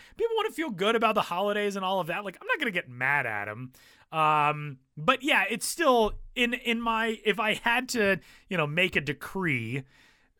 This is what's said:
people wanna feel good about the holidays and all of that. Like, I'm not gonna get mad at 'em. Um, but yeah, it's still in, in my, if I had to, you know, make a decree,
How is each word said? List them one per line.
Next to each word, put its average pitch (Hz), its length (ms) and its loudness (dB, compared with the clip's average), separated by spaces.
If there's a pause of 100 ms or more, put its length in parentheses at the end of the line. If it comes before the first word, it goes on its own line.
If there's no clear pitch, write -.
(180)
people 453 200 0
wanna 440 140 0
feel 311 180 -4
good 208 260 2
about 220 200 2
the 214 60 2
holidays 202 540 0
and 190 80 -6
all 190 160 0
of 165 80 -2
that. 175 160 -4
Like, 196 180 -10
I'm 392 60 -14
not 466 120 0
gonna 262 120 -2
get 175 180 -4
mad 127 360 0
at 104 240 -4
'em. 123 220 -10 (420)
Um, 151 640 2 (200)
but 240 260 2
yeah, 254 260 4
it's - 160 -4
still 247 480 4 (220)
in, 240 180 2
in 233 280 -2
my, 226 420 0
if 202 160 2
I 214 160 2
had 240 340 0
to, 202 300 2 (300)
you 190 80 -4
know, 151 100 2
make 180 300 2
a 170 40 2
decree, 135 840 -4 (560)